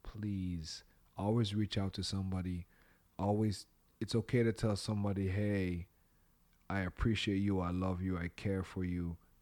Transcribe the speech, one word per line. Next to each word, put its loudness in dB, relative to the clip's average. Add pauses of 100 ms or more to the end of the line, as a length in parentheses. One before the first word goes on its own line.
Please, -4 (320)
always 2
reach 0
out 0
to -4
somebody. -2 (540)
Always, 2 (320)
it's -2
okay 4
to 4
tell 2
somebody, 0
"Hey, 0 (800)
I -2
appreciate 0
you, 2
I 0
love 0
you, 0
I -4
care -2
for -6
you." -2 (240)